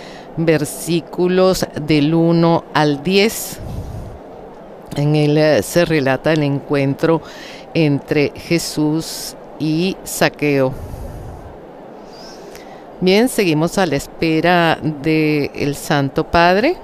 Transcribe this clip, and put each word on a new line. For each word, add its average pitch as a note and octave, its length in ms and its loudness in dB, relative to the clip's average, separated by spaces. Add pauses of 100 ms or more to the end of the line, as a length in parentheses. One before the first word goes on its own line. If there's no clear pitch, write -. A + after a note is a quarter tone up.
(360)
versículos E3+ 1400 0
del D3+ 400 2
uno E3+ 480 4 (100)
al D3 300 2
diez. G3 560 0 (1400)
En D3 220 2
él, D3 220 4
eh, D3+ 260 4
se F3 200 2
relata D3+ 480 2
el D#3 120 2
encuentro C#3+ 760 0 (540)
entre D3 600 2
Jesús - 1000 -4 (240)
y D#3 380 0 (100)
Zaqueo. C#3+ 680 0 (2250)
Bien, G3+ 280 4
seguimos E3+ 480 0
a F#3+ 80 2
la C#3 100 0
espera E3 840 2
del D3+ 920 0
Santo C#3+ 480 0
Padre. F#3 600 2